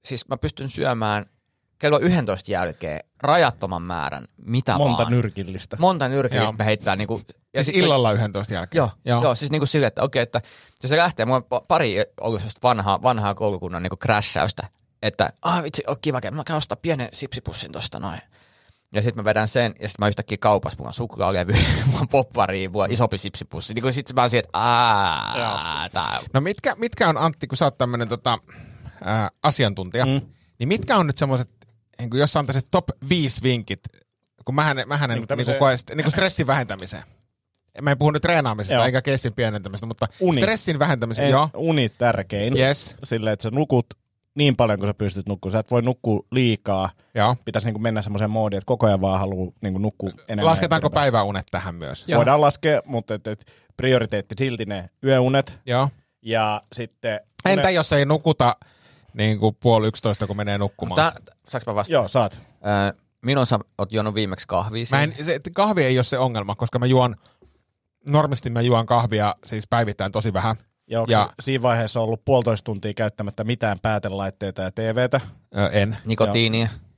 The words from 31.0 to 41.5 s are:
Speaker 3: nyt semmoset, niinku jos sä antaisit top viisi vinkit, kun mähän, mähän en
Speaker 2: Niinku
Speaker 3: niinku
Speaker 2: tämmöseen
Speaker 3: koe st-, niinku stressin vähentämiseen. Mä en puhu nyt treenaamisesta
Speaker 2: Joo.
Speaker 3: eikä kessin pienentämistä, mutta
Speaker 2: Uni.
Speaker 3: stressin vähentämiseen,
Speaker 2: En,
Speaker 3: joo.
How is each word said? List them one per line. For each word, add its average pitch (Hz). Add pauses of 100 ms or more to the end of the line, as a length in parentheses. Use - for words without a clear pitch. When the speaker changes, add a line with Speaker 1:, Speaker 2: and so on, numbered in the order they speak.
Speaker 3:
nyt 139
semmoset, 131 (500)
niinku 120
jos 143
sä 160
antaisit 135
top 180 (240)
viisi 151
vinkit, 120 (680)
kun 131
mähän, 151
mähän 143
en 117
Speaker 2:
Niinku 113
Speaker 3:
niinku 110
Speaker 2:
tämmöseen 135
Speaker 3:
koe 131
st-, -
niinku 156
stressin 180
vähentämiseen. 98 (800)
Mä 143
en 135
puhu 151
nyt 151
treenaamisesta 131
Speaker 2:
Joo. 120
Speaker 3:
eikä 127
kessin 127
pienentämistä, 104
mutta 113 (120)
Speaker 2:
Uni. 170
Speaker 3:
stressin 180
vähentämiseen, 127
Speaker 2:
En, 139
Speaker 3:
joo. 147